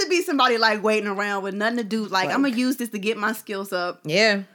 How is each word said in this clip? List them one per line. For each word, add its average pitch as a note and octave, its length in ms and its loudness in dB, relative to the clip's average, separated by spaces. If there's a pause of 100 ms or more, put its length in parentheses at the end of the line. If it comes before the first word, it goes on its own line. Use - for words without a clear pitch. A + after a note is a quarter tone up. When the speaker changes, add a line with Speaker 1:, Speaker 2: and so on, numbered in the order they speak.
Speaker 1:
to E4 60 -4
be F4+ 120 2
somebody, C#4 360 2
like, A3 260 2
waiting G#3+ 240 0
around G3+ 360 -2
with G3 120 -6
nothing A3 220 -2
to A#3+ 80 -2
do. A3 180 -4
Like, F#3 240 2
Speaker 2:
Like D3+ 80 0
Speaker 1:
"I'ma C#4 140 2
use B3+ 280 0
this A#3+ 120 -6
to G#3+ 100 -8
get G#3 180 -2
my G#3 140 0
skills G3 420 -6
up." F3+ 300 -2
Speaker 2:
Yeah. G3 400 4 (120)